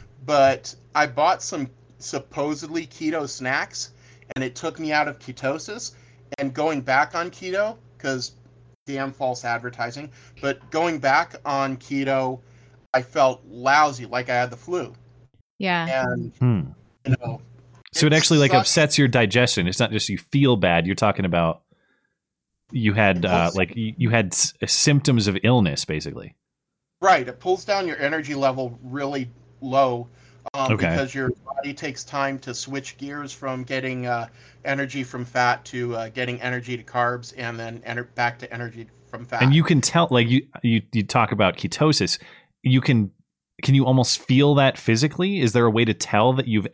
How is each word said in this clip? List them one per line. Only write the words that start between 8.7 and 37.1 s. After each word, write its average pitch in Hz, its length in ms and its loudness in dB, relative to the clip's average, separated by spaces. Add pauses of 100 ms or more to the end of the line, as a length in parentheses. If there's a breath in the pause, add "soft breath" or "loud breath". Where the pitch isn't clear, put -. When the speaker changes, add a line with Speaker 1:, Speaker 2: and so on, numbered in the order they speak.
Speaker 1:
damn 135 260 -6
false 127 340 -6
advertising, 120 640 -8 (320 soft breath)
but 139 300 -6
going 160 280 0
back 139 360 2 (100)
on 139 320 -2
keto, 131 640 -2 (540 soft breath)
I 131 80 2
felt 131 440 0
lousy, 131 600 0
like 123 240 -6
I 123 60 0
had 123 140 0
the 120 80 -16
flu. 165 360 -6 (640)
Speaker 2:
Yeah. 170 460 -2
Speaker 1:
And, 120 340 -6
Speaker 3:
Hmm. 117 220 2 (440)
Speaker 1:
you 127 160 4
know, - 200 -8 (520)
Speaker 3:
So - 140 2
it 147 60 4
Speaker 1:
it - 20 6
Speaker 3:
actually, 156 240 4
like, 139 120 4
Speaker 1:
sucks. 123 180 4
Speaker 3:
upsets 151 280 4
your 143 100 6
digestion. 117 600 2
It's 90 120 -4
not 117 120 0
just 107 180 -2
you 98 80 -4
feel 139 380 2
bad. 87 300 4
You're 95 100 0
talking 98 300 0
about 85 380 0 (1080)
you 110 220 0
had, 98 320 4
uh, 95 40 0
Speaker 1:
Impulsive. 87 280 2
Speaker 3:
like, 92 180 0
y-, 110 220 -6
you 117 120 0
had 113 240 2
s-, - 200 0 (140)
symptoms 117 600 4
of 98 160 0
illness, 98 420 2
basically. - 500 -8 (640)
Speaker 1:
Right. 170 260 4
It 123 120 -14
pulls 185 260 -2
down 196 220 -2
your 156 100 -6
energy 147 380 -4
level 131 480 -2
really 135 460 -6 (320)
low, 127 460 0 (460 soft breath)
um, 131 200 0
Speaker 3:
Okay. 101 160 0
Speaker 1:
because 135 260 -2
your 131 160 -2 (140)
body - 280 -8
takes 143 300 -10
time 139 360 -4
to 131 140 -12
switch 135 440 -10
gears 143 340 -12
from 131 320 -8
getting, 127 420 -6
uh, 120 220 -4 (380 soft breath)
energy 139 380 -4
from 123 200 -10
fat 123 420 0
to, 120 300 -6
uh, 113 140 -6
getting 123 320 -6
energy 123 340 -6
to 113 80 -14
carbs 120 540 -4